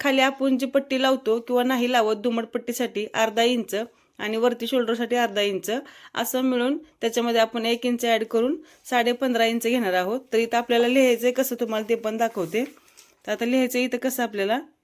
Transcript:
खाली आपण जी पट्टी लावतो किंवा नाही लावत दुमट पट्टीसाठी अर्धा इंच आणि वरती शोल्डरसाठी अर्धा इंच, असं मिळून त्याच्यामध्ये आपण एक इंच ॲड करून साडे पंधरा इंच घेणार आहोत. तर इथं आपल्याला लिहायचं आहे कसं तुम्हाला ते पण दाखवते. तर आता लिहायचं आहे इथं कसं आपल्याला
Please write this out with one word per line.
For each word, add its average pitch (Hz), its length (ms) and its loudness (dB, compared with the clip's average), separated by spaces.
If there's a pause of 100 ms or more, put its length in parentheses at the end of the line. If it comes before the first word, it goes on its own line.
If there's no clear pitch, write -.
खाली 269 200 2
आपण 269 380 2
जी 262 80 -2
पट्टी 277 360 0
लावतो 262 360 2
किंवा 247 240 0
नाही 247 300 0
लावत 220 240 2
दुमट 226 280 -2
पट्टीसाठी 233 720 -6
अर्धा 220 300 0
इंच 240 300 0 (440)
आणि 208 180 -4
वरती 233 300 0
शोल्डरसाठी 233 500 -2
अर्धा 220 260 0
इंच, 196 280 -2 (440)
असं 240 280 -2
मिळून 254 340 0 (240)
त्याच्यामध्ये 233 400 0
आपण 226 260 0
एक 233 200 -2
इंच 240 180 -2
ॲड 226 200 2
करून 233 320 0 (300)
साडे 240 280 0
पंधरा 240 320 2
इंच 226 200 -2
घेणार 233 280 0
आहोत. 185 260 0 (120)
तर 226 60 4
इथं 233 180 0
आपल्याला 240 320 2
लिहायचं 247 380 4
आहे 247 60 2
कसं 254 280 -2
तुम्हाला 220 280 -4
ते 226 80 2
पण 220 200 -4
दाखवते. 220 480 -2 (640)
तर 202 60 -4
आता 214 120 -4
लिहायचं 247 340 2
आहे 247 60 2
इथं 254 140 -2
कसं 254 240 -2
आपल्याला 208 380 -2 (240)